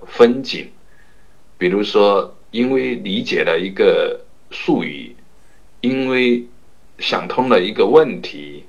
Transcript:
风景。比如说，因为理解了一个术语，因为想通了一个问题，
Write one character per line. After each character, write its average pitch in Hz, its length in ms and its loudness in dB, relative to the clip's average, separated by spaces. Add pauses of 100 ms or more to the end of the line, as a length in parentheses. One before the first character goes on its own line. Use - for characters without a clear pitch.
风 - 380 2
景。 - 260 -10 (880)
比 90 100 -2
如 98 140 2
说， 101 540 2 (160)
因 123 200 0
为 127 240 0
理 98 280 -6
解 - 200 -2
了 82 140 0
一 95 120 -4
个 - 500 2 (320)
术 127 320 -2
语， 71 320 -12 (640)
因 131 300 -2
为 123 360 0 (540)
想 90 300 -4
通 127 180 -2
了 107 140 4
一 98 100 -4
个 107 140 2
问 123 360 4
题， 73 480 -16